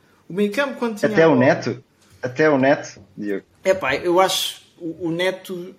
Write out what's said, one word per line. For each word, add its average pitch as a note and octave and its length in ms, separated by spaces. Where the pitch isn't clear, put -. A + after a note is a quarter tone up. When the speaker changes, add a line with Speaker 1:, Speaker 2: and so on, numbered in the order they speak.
Speaker 1:
O - 40
meio G3+ 180
campo, C4+ 280
quando A3+ 200
tinha - 140
Speaker 2:
Até E3 100
Speaker 1:
a D#3+ 60
Speaker 2:
o D3 60
Speaker 1:
bola B2+ 100
Speaker 2:
Neto? C#3 400
Até C#3+ 280
o C#3+ 80
Neto, C3+ 420
Diogo? G2+ 280
Speaker 1:
Epá, F#3 320
eu F3 240
acho - 420
o, E3 300
o - 20
Neto F#3 680